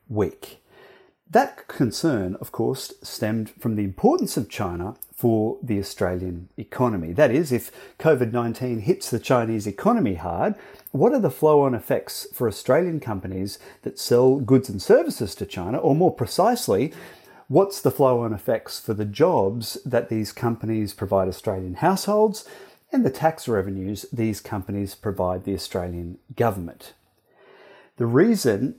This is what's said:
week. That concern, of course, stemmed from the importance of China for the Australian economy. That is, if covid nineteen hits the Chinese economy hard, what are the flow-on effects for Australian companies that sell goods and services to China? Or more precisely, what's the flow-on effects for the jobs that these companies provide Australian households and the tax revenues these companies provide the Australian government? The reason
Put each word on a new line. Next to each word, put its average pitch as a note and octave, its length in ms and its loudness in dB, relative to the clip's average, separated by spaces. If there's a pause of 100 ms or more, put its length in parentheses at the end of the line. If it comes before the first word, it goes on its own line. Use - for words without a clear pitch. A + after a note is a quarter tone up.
week. - 540 -4 (640)
That B3+ 380 0
concern, G#2+ 720 -2
of - 120 -16
course, - 400 -4 (100)
stemmed A2 560 -4
from A#2 160 -2
the G#2 80 0
importance A3 540 2
of B2 120 -4
China F2+ 460 -6 (180)
for A2+ 500 2
the G#2+ 180 -2
Australian F2+ 760 -4
economy. G2+ 560 -2
That B2+ 200 4
is, D3 180 2
if A#2+ 220 -2 (260)
covid C3 320 4
nineteen A#2 520 -4
hits D#3 280 0
the A#2 80 -2
Chinese A2+ 480 0
economy D3 480 0
hard, F2+ 400 -2 (380)
what F#3 200 4
are C#4 60 2
the F#3+ 100 0
flow-on C#3+ 460 4
effects - 580 -4
for B2 140 -4
Australian D#3 540 0
companies F#2+ 580 -6 (240)
that - 160 -10
sell B2+ 380 4
goods C3 320 4
and G2+ 120 -6
services B3 540 2
to G2+ 100 -8
China? F2+ 340 -6
Or C#3 180 4
more E3+ 180 4
precisely, D#3 800 0 (560)
what's F#3+ 320 2
the C3 100 2
flow-on A#2+ 420 2
effects - 480 -4
for A2+ 140 -4
the G#2+ 100 -2
jobs A2+ 800 0
that A#2+ 240 0
these A2 240 -2
companies A2 640 -2
provide G2 340 2
Australian F#2 460 -6
households G3+ 720 0 (440)
and B3+ 140 2
the C#3 60 2
tax D#3+ 360 -2
revenues G2 640 -2
these A2 280 -2
companies G2+ 540 -6
provide F#2 500 -4
the G2 100 -2
Australian F2+ 640 -6 (160)
government? G2 600 -4 (1000)
The A#2+ 100 -2
reason A#2 720 4